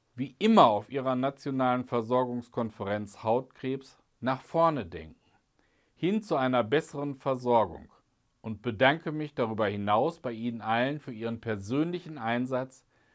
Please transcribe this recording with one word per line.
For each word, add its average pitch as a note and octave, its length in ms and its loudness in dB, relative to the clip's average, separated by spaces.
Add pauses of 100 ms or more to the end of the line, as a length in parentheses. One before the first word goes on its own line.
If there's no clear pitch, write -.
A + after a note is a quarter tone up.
(140)
wie C3+ 240 -8
immer G#3 280 8
auf G#2 240 2
Ihrer C3 240 -2
nationalen C3 720 -2
Versorgungskonferenz A#2 1400 -2
Hautkrebs C3 760 -4 (220)
nach B2+ 200 -2
vorne D#3+ 440 2
denken, D#2+ 360 -16 (760)
hin G#3 280 -2
zu D#3+ 140 -2
einer B2+ 280 2
besseren C#3+ 500 -2
Versorgung, A#2+ 760 0 (520)
und A2 220 -10
bedanke C3 500 2
mich D3+ 220 -8
darüber A2 320 0
hinaus G#2 540 0
bei B2 120 -8
Ihnen A2+ 300 -6
allen B2 380 0
für C#3 120 -14
Ihren A2+ 280 -6
persönlichen D3 800 -4
Einsatz B2+ 680 -4 (300)